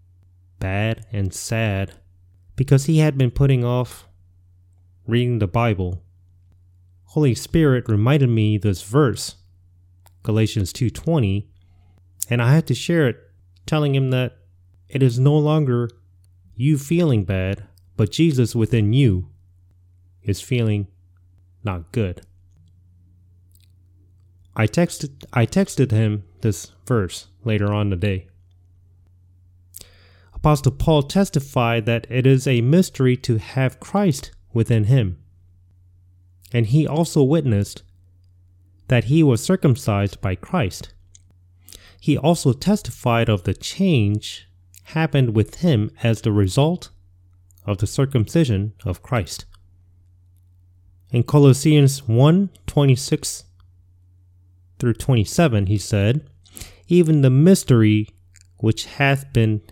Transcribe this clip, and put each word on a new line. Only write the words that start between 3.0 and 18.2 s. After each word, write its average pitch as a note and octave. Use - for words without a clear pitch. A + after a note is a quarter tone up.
been C3
putting C3
off B2
reading A#2+
the G#2
Bible. F#2+
Holy C#3+
Spirit C#3
reminded A#2+
me G#2+
this G2
verse, B2+
Galatians G#2+
two A#2+
twenty, G#2+
and B2
I A#2+
had D#3+
to B2
share D#3+
it, A2
telling D3
him C3+
that B2+
it B2+
is B2
no C#3+
longer C#3+
you C#3+
feeling C#3+
bad, F#2+
but A2
Jesus C3+